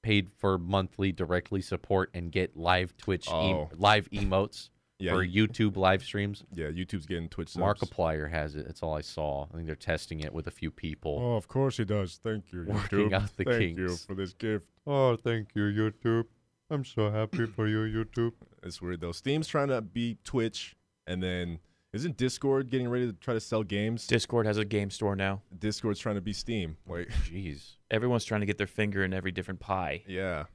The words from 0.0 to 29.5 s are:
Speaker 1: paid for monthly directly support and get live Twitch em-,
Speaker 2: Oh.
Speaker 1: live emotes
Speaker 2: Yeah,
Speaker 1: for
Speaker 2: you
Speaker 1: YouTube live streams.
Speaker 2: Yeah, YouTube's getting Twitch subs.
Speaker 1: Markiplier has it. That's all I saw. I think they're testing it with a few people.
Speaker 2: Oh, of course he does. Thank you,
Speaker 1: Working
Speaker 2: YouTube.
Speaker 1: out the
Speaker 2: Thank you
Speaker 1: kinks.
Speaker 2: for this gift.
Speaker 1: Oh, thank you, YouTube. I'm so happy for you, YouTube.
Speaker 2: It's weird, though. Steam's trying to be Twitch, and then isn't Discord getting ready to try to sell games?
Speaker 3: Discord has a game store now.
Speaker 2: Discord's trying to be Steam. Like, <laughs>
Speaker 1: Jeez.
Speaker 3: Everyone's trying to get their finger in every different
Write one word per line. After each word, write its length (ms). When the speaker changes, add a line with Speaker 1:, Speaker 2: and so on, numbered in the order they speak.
Speaker 1:
paid 360
for 200
monthly 540
directly 500
support 520
and 180
get 240
live 420
Twitch 320
em-, 60
Speaker 2:
Oh. 420
Speaker 1:
live 340
emotes 580
Speaker 2:
Yeah, 140
Speaker 1:
for 120
Speaker 2:
you 240
Speaker 1:
YouTube 280
live 280
streams. 400
Speaker 2:
Yeah, 140
YouTube's 380
getting 240
Twitch 200
subs. 120
Speaker 1:
Markiplier 500
has 240
it. 100
That's 160
all 140
I 60
saw. 500
I 40
think 100
they're 100
testing 460
it 120
with 140
a 40
few 200
people. 500
Speaker 2:
Oh, 140
of 120
course 300
he 80
does. 380
Thank 280
you, 160
Speaker 1:
Working 320
Speaker 2:
YouTube. 40
Speaker 1:
out 240
the 60
Speaker 2:
Thank 340
you 100
Speaker 1:
kinks. 180
Speaker 2:
for 100
this 180
gift. 340
Speaker 1:
Oh, 280
thank 380
you, 100
YouTube. 640
I'm 140
so 260
happy 340
for 220
you, 120
YouTube. 540
Speaker 2:
It's 180
weird, 200
though. 100
Steam's 360
trying 220
to 120
be 420
Twitch, 520
and 160
then 360
isn't 240
Discord 520
getting 200
ready 180
to 60
try 200
to 60
sell 240
games? 420
Speaker 3:
Discord 400
has 120
a 80
game 260
store 240
now. 260
Speaker 2:
Discord's 420
trying 160
to 60
be 120
Steam. 440
Like, 220
<laughs> 160
Speaker 1:
Jeez. 520
Speaker 3:
Everyone's 360
trying 160
to 40
get 140
their 80
finger 360
in 100
every 180
different 280